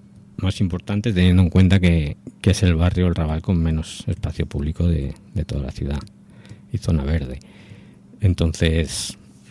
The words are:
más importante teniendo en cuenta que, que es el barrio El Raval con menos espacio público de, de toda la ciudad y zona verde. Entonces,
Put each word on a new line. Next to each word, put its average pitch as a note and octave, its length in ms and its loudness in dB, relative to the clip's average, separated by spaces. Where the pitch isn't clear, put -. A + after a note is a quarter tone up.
más F#2+ 240 -2
importante G2+ 500 -2
teniendo F2+ 300 4
en E2+ 80 4
cuenta F#2+ 300 6
que, E2 360 2
que G2 100 2
es - 120 0
el F2 120 4
barrio F2 320 2
El E2+ 80 0
Raval D#2 260 -2
con F#2 200 0
menos D#2+ 460 -4
espacio - 380 -4
público D#2 420 -4
de, D2+ 260 -2
de D#2+ 100 -4
toda C#2 200 -6
la - 80 -8
ciudad C#2+ 280 -6
y - 60 -4
zona D#2 260 -2
verde. C#2 360 -4
Entonces, E2 960 0